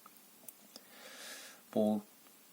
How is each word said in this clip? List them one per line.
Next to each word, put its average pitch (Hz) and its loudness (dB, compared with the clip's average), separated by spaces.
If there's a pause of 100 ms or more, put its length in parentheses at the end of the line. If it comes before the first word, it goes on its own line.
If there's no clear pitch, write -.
(1700)
뭐, 107 6 (500)